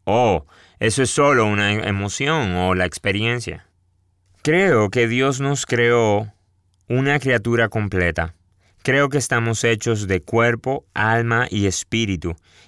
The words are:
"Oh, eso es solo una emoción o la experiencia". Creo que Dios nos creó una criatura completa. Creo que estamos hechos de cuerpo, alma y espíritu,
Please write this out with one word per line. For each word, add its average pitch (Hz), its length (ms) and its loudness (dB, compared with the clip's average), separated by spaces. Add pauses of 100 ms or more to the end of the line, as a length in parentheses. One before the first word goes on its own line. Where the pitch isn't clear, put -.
"Oh, 104 440 2 (340)
eso 110 240 0
es 117 60 0
solo 139 360 4
una 104 260 0
emoción 104 840 -2
o 92 180 2
la 92 120 0
experiencia". 104 800 -6 (760)
Creo 156 480 2
que 117 160 0
Dios 127 340 0
nos 139 240 -2
creó 117 680 2 (560)
una 135 320 0
criatura 117 480 0
completa. 90 680 -2 (480)
Creo 139 260 2
que 143 100 0
estamos 117 460 -2
hechos 113 420 0
de 92 160 -2
cuerpo, 117 720 -2
alma 117 560 0
y 101 160 0
espíritu, 95 720 -4 (320)